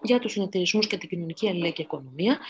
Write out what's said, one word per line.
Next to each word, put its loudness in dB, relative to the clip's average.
για 4
τους -4
συνεταιρισμούς 2
και -2
την -8
κοινωνική -2
αλληλέγγυα -2
οικονομία, 0